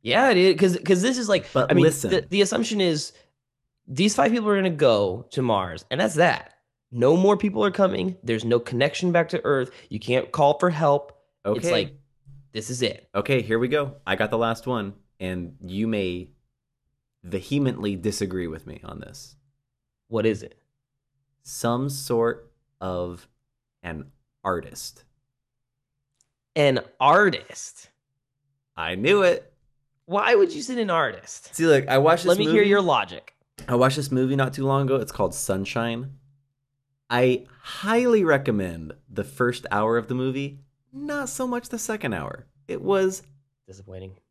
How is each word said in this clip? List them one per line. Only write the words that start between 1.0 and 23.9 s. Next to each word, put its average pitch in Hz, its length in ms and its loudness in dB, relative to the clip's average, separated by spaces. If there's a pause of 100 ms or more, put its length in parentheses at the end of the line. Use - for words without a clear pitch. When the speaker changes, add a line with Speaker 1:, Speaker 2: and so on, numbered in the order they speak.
Speaker 1:
this 247 160 0
is, 233 100 -4
like, 185 240 0
Speaker 2:
But 131 180 0
Speaker 1:
I - 40 4
mean, 165 100 6
Speaker 2:
listen. 123 260 0
Speaker 1:
the, 185 120 2
the 202 200 0
assumption 220 380 -2
is 165 320 -2 (720)
these 185 280 0
five 240 180 2
people 226 160 0
are 202 80 2
gonna 190 140 0
go 117 600 2
to 139 120 -4
Mars, 92 480 -2
and 131 100 -4
that's 196 140 0
that. - 400 0 (380)
No 123 240 4
more 196 200 4
people 196 280 -2
are 101 60 2
coming. 95 540 0
There's 113 200 -2
no 117 140 2
connection 139 540 -2
back 170 160 0
to - 160 -6
Earth. 131 260 -2 (200)
You 107 100 -8
can't 123 320 -2
call 147 260 2
for 180 120 2
help. 147 420 0 (320)
It's 104 220 0
Speaker 2:
Okay. 175 40 0
Speaker 1:
like, - 240 -2 (580)
this 110 160 -10
is 123 140 -6
it. - 320 -6
Speaker 2:
Okay, 120 280 0
here 110 180 0
we 123 80 0
go. 139 260 -2 (100)
I 95 120 -2
got 107 140 -2
the 117 80 0
last 113 280 -2
one, 107 280 -6 (260)
and 92 400 -8
you 98 260 -6
may 92 440 -4 (920)
vehemently 101 720 -2
disagree 92 540 -4
with 78 180 -12
me 71 160 -16
on - 160 -14
this. - 380 -20 (720)
Speaker 1:
What 110 180 -2
is 110 160 0
it? - 160 -20 (880)
Speaker 2:
Some 123 460 -4
sort 117 600 -2 (300)
of 90 480 -8 (560)
an 78 260 -12 (320)